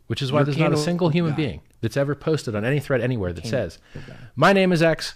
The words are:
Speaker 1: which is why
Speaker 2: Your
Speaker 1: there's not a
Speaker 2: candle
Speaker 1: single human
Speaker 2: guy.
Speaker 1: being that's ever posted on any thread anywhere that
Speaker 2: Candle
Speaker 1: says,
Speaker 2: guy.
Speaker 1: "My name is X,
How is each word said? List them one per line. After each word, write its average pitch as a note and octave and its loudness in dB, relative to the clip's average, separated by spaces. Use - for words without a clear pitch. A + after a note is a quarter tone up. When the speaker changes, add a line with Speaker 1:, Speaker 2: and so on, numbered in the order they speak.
Speaker 1:
which A2+ -4
is C3 -4
why D3 4
Speaker 2:
Your C#3+ 6
Speaker 1:
there's C#3+ -2
not D#3 4
a - 4
Speaker 2:
candle D3+ 2
Speaker 1:
single F3 0
human E3 0
Speaker 2:
guy. C3+ -4
Speaker 1:
being B2+ -4
that's A2+ -4
ever C#3 0
posted C#3+ -2
on G#2 -2
any C#3 0
thread C3 0
anywhere A2 -2
that F2 -10
Speaker 2:
Candle A2+ -4
Speaker 1:
says, - -18
Speaker 2:
guy. - -16
Speaker 1:
"My E3+ 6
name F#3+ 4
is D#3+ 2
X, E3 0